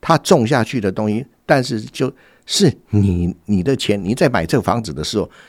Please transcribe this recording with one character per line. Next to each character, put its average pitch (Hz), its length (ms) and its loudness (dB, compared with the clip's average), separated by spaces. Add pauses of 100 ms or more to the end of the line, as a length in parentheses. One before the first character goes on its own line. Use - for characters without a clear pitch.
他 165 140 2
种 156 260 4
下 117 200 2
去 127 160 -6
的 98 100 0
东 107 180 -4
西， 110 160 -4 (220)
但 139 160 2
是 123 180 -4
就 127 320 -6 (320)
是 - 320 2 (140)
你， 90 420 2 (140)
你 101 160 0
的 127 140 0
钱， 101 260 -2
你 101 140 -2
在 160 120 2
买 104 160 0
这 123 140 0
个 107 40 0
房 113 200 -2
子 92 100 -10
的 71 120 -6
时 - 120 -4
候， 92 140 -2 (180)